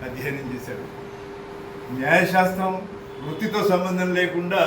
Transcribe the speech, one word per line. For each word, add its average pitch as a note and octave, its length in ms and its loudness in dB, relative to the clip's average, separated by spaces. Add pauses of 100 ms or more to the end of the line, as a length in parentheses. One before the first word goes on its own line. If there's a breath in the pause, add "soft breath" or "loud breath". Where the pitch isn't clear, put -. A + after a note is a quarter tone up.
అధ్యయనం C3+ 460 -6
చేశాడు. G#2 320 -8 (1160)
న్యాయశాస్త్రం F#3 760 4 (480)
వృత్తితో G3 380 -2 (100)
సంబంధం F3+ 380 2 (100)
లేకుండా F3 480 2